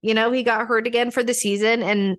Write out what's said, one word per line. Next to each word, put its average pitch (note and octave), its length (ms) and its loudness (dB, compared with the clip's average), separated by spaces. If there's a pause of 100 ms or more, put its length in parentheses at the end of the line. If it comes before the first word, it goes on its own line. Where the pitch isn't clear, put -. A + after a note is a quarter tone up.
you A3 120 -2
know, A3 180 2
he B3+ 120 0
got A3+ 240 0
hurt A3+ 200 0
again A#3+ 240 0
for B3+ 120 -2
the A#3+ 100 -2
season G#3+ 500 0
and G3 360 0